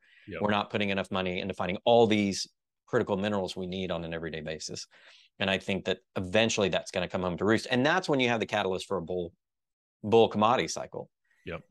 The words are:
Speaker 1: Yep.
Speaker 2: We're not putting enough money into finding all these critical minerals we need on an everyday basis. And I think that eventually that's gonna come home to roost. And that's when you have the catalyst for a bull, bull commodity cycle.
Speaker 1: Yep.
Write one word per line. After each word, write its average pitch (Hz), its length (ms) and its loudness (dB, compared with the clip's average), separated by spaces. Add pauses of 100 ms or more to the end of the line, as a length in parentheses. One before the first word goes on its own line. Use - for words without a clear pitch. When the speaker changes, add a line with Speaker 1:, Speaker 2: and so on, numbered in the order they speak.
(280)
Speaker 1:
Yep. 85 120 -8
Speaker 2:
We're 104 120 0
not 104 180 0
putting 104 200 0
enough 98 200 -2
money 92 300 -2
into 95 120 -6
finding 95 320 -4
all 117 220 8
these 101 400 0 (400)
critical 107 300 0
minerals 98 400 -2
we 95 100 -6
need 92 240 -4
on 85 140 -4
an 82 100 -8
everyday 80 260 -8
basis. 78 460 -10 (540)
And 98 100 0
I 95 80 2
think 92 280 -4
that 92 120 0 (160)
eventually 104 540 2
that's 85 240 -4
gonna 90 160 -2
come 92 140 -4
home 87 160 -2
to 95 60 -2
roost. 107 260 2
And 127 140 2
that's 180 240 0
when 143 120 2
you 123 80 2
have 117 100 2
the 101 80 -2
catalyst 95 400 -2
for 95 120 -4
a 85 40 -6
bull, 87 300 -6 (720)
bull 110 240 8
commodity 107 400 2
cycle. - 420 -10 (360)
Speaker 1:
Yep. 82 240 -10